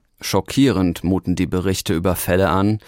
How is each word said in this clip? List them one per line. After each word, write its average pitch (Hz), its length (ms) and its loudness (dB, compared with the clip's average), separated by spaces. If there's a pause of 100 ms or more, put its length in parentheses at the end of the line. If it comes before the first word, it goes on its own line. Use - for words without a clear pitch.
(200)
Schockierend 95 840 0
muten 90 320 0
die 90 100 0
Berichte 92 480 -2
über 87 220 0
Fälle 90 340 2
an, 98 380 0